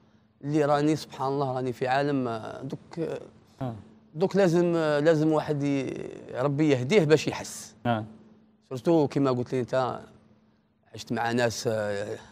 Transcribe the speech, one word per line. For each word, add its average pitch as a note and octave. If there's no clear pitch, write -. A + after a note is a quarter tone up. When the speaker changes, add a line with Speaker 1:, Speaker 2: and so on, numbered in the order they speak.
Speaker 1:
اللي D3
راني، D3
سبحان C3+
الله، C#3
راني B2+
في B2+
عالم، C3+
آه، A2
دوك، C3+
آه، D3+
Speaker 2:
آه. A#2+
Speaker 1:
دوك F3+
لازم، F3
آه، D3+
لازم D#3
واحد D3
ي-، C#3
ربي C#3+
يهديه C#3+
باش D3+
يحس. -
Speaker 2:
آه. A2+
Speaker 1:
سورتو D3
كيما C#3
قلت B2
لي C3
أنت، B2+
عشت A#2+
مع A#2
ناس، A#2+
آه، G#2+